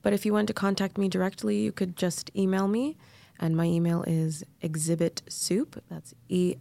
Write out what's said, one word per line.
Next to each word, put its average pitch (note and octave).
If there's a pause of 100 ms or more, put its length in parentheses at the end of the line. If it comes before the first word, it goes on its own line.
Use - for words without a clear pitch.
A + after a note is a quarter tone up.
But G#3
if G3+
you G#3
wanted G#3
to -
contact G3
me G3
directly, G3
you G#3+
could F3+
just -
email G3
me. B3+ (420)
And D#3+
my E3
email E3+
is D#3+ (180)
exhibitsoup, E3 (100)
that's E3 (160)
E F3+